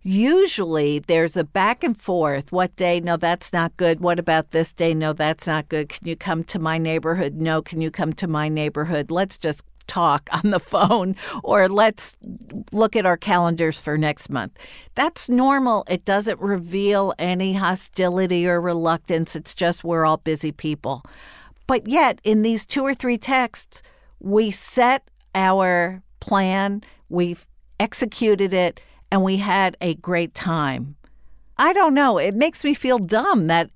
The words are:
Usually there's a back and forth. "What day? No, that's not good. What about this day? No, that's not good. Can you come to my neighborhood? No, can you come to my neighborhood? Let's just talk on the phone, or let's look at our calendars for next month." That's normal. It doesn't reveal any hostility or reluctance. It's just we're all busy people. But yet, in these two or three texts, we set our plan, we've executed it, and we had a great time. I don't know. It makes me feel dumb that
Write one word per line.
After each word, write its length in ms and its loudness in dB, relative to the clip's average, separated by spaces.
Usually 1000 2
there's 360 0
a 80 0
back 400 0
and 160 -2
forth. 520 -2
"What 240 0
day? 220 0
No, 200 -2
that's 340 -2
not 240 -2
good. 240 2
What 180 0
about 340 0
this 200 0
day? 220 0
No, 180 -2
that's 340 -4
not 220 -4
good. 220 -4
Can 180 -12
you 80 -6
come 280 -4
to 140 -8
my 200 -2
neighborhood? 560 -2
No, 260 0
can 220 -8
you 80 -2
come 240 -4
to 120 -6
my 220 -2
neighborhood? 600 -2
Let's 260 -2
just 260 -4
talk 440 0
on 220 0
the 80 2
phone, 560 0
or 260 4
let's 460 0
look 240 0
at 100 2
our 120 4
calendars 640 0
for 180 -2
next 320 -2
month." 220 -6
That's 340 -2
normal. 600 2
It 160 -4
doesn't 360 0
reveal 800 0
any 360 -2
hostility 920 0
or 140 2
reluctance. 720 -2
It's 180 -10
just 300 -2
we're 240 0
all 120 2
busy 340 -4
people. 500 -6
But 220 -2
yet, 340 2
in 200 2
these 220 0
two 220 -2
or 80 0
three 240 -2
texts, 640 -4
we 320 0
set 500 0
our 680 2
plan, 640 0
we've 360 -2
executed 720 0
it, 260 0
and 140 2
we 140 0
had 420 0
a 140 -2
great 400 -4
time. 600 -4
I 160 4
don't 220 4
know. 220 4
It 200 0
makes 260 0
me 120 2
feel 240 0
dumb 500 2
that 280 2